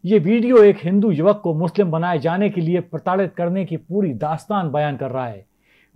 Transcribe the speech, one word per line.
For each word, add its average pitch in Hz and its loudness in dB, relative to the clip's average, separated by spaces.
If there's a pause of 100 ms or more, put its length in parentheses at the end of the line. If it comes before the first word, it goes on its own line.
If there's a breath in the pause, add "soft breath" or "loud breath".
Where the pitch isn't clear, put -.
ये 202 4
वीडियो 226 4
एक 202 6
हिंदू 196 2
युवक 190 2
को 165 -2
मुस्लिम 175 0
बनाए 170 -2
जाने 180 0
के 180 -4
लिए 170 0
प्रताड़ित 180 -4
करने 175 -4
की 160 -8
पूरी 180 -4
दास्तान 156 -4
बयान 147 -2
कर 135 -8
रहा 127 -6
है। 101 -14 (500)